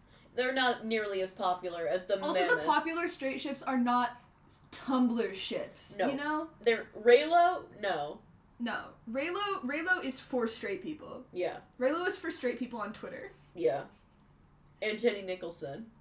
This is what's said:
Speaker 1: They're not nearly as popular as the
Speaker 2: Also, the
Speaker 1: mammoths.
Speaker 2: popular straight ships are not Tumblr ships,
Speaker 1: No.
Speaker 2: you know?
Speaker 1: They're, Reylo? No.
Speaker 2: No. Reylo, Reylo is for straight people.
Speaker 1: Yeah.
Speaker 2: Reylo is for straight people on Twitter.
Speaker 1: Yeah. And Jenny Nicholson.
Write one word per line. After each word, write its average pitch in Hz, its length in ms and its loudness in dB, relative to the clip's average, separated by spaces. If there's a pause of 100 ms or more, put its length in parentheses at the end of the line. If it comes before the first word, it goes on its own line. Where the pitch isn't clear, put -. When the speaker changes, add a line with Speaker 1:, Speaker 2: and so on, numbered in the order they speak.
(340)
Speaker 1:
They're 254 200 0
not 247 320 2
nearly 208 340 -2
as 190 120 -2
popular 180 540 -2
as 185 200 0
the 196 160 2
Speaker 2:
Also, 339 180 2
the 359 60 4
Speaker 1:
mammoths. - 200 4
Speaker 2:
popular 330 420 2
straight 269 300 -4
ships 277 240 -6
are 262 140 -2
not 240 360 4 (600)
Tumblr 247 600 2
ships, - 640 -8
Speaker 1:
No. 196 100 2
Speaker 2:
you 285 80 -2
know? 302 320 -2 (140)
Speaker 1:
They're, 226 240 2 (160)
Reylo? 320 640 8 (180)
No. 160 380 -4 (400)
Speaker 2:
No. 233 240 -4 (280)
Reylo, 359 520 -2
Reylo 330 380 0
is 262 160 -4
for 233 300 -2
straight 202 340 -6
people. - 500 -10
Speaker 1:
Yeah. 180 260 -4 (200)
Speaker 2:
Reylo 311 300 0
is 359 80 -2
for 339 140 -6
straight 240 280 -4
people 240 220 -6
on 208 140 -8
Twitter. - 360 -12 (240)
Speaker 1:
Yeah. 147 280 2 (960)
And 214 180 -2
Jenny 214 240 2
Nicholson. 180 640 -8 (140)